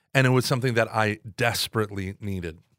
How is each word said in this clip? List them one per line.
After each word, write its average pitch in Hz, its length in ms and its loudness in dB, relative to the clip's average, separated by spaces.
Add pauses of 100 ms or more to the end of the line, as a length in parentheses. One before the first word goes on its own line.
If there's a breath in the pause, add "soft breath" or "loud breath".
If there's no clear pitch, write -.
(120)
and 135 140 4
it 127 40 4
was 127 140 4
something 127 300 0
that 113 140 2
I 107 320 0 (160)
desperately 101 840 -2
needed. 85 380 -6 (200)